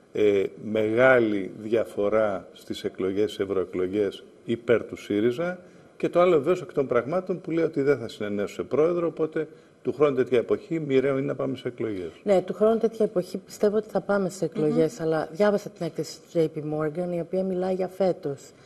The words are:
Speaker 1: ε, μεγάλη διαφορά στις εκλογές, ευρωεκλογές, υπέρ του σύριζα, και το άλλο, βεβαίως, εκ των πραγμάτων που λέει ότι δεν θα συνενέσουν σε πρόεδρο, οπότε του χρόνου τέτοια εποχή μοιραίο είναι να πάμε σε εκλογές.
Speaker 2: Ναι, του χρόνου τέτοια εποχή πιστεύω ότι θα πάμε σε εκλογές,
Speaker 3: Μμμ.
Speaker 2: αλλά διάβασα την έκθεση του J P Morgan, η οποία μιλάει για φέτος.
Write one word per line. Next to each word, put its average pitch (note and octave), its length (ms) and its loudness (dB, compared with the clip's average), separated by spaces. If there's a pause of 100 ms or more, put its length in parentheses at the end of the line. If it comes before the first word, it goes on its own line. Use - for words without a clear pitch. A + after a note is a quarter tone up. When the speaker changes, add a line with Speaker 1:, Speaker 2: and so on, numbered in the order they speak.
(140)
Speaker 1:
ε, G2+ 300 4 (280)
μεγάλη A2 800 4 (100)
διαφορά G#2 920 0
στις - 300 -12
εκλογές, G2 560 -2
ευρωεκλογές, F#2+ 840 -2 (220)
υπέρ A#2 380 0
του - 120 -10
σύριζα, B2 640 -2 (380)
και E3 120 -2
το E3+ 120 4
άλλο, F3+ 160 6
βεβαίως, E3+ 240 2
εκ C#3+ 120 -14
των C#3 140 0
πραγμάτων D#3 540 -2
που - 100 -8
λέει E3 120 0
ότι D3+ 180 0
δεν C#3 160 4
θα A2+ 100 -8
συνενέσουν G2+ 480 -4
σε - 80 -4
πρόεδρο, E3 440 0
οπότε D#3 400 -4 (360)
του B2 100 -2
χρόνου C#3+ 220 4
τέτοια B2 220 2
εποχή A2+ 420 0
μοιραίο C3+ 380 2
είναι C#3 100 -4
να C3+ 80 -4
πάμε C3+ 220 -4
σε - 100 -10
εκλογές. G#2 420 -6 (140)
Speaker 2:
Ναι, F#3+ 180 4
του F#3 120 -8
χρόνου A3 240 4
τέτοια A3 280 0
εποχή F#3+ 320 -4
πιστεύω G3+ 400 -2
ότι G#3+ 120 -4
θα F#3+ 120 -2
πάμε G3 280 0
σε - 160 -4
εκλογές, D#3 540 0
Speaker 3:
Μμμ. E3 60 -6
Speaker 2:
αλλά D#3+ 260 0
διάβασα G3+ 380 2
την - 160 -8
έκθεση D#3 340 -8
του - 200 -4
J D#3+ 80 4 (100)
P D3+ 40 -6 (120)
Morgan, D#3+ 420 -4
η E3+ 40 -2
οποία F#3 240 -2
μιλάει F#3+ 300 -2
για F#3 140 -2
φέτος. E3+ 520 -2 (260)